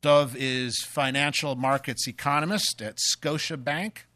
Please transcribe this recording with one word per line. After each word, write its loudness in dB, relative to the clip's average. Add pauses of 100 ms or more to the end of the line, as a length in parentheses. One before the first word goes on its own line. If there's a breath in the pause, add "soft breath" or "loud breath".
Dov 6
is -2
financial 0
markets 0
economist -2
at -8 (180)
Scotiabank. -4